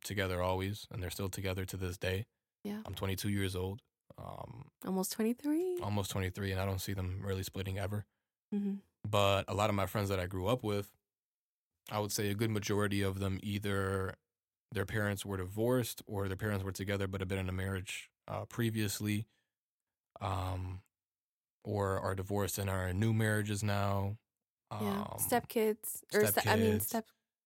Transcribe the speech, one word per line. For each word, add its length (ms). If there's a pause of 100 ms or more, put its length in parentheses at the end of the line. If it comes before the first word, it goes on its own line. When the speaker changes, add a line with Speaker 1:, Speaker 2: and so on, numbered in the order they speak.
Speaker 1:
together 380
always, 500
and 100
they're 80
still 200
together 360
to 120
this 200
day. 300 (360)
Speaker 2:
Yeah. 220
Speaker 1:
I'm 80
twenty-two 360
years 260
old. 260 (360)
Um, 520 (160)
Speaker 2:
Almost 280
twenty-three? 680
Speaker 1:
almost 300
twenty-three, 400
and 100
I 40
don't 140
see 140
them 300
really 200
splitting 360
ever. 260 (480)
Speaker 2:
Mm-hmm. 220 (340)
Speaker 1:
But 380
a 80
lot 140
of 60
my 120
friends 220
that 100
I 80
grew 200
up 160
with, 280 (1000)
I 100
would 120
say 180
a 60
good 160
majority 500
of 180
them, 220
either 720 (560)
their 140
parents 400
were 120
divorced 680
or 220
their 100
parents 260
were 80
together 360
but 120
have 80
been 120
in 100
a 40
marriage, 580 (160)
uh, 180
previously, 800 (960)
um, 600 (800)
or 360
are 160
divorced 440
and 100
are 200
in 100
new 140
marriages 500
now. 540 (600)
Speaker 2:
Yeah. 220
Speaker 1:
Um, 180
Speaker 2:
Stepkids. 840 (100)
Or 140
ste-, 200
I 80
mean, 240
Speaker 1:
stepkids, 40
Speaker 2:
step 240 (380)